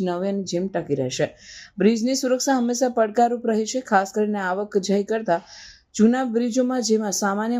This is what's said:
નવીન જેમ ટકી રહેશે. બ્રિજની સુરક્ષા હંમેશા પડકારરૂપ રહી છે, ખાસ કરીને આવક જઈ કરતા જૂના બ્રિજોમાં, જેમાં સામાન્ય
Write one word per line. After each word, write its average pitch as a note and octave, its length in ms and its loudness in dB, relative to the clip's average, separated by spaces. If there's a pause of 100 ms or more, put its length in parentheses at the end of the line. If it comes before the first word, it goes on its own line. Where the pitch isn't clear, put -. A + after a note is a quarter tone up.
નવીન F#3 320 -2 (140)
જેમ F3 140 -2 (100)
ટકી D#3+ 240 -4
રહેશે. C3 260 -2 (560)
બ્રિજની A3+ 400 2
સુરક્ષા B3+ 380 0
હંમેશા A#3+ 380 0
પડકારરૂપ A#3+ 520 2
રહી A3 220 0
છે, B3+ 80 -2 (100)
ખાસ G3 260 2
કરીને G#3+ 280 0
આવક G3 340 -2 (100)
જઈ G3+ 240 2
કરતા A3 280 0 (580)
જૂના B3 280 4 (100)
બ્રિજોમાં, B3 540 0
જેમાં G#3+ 320 0
સામાન્ય G#3+ 380 0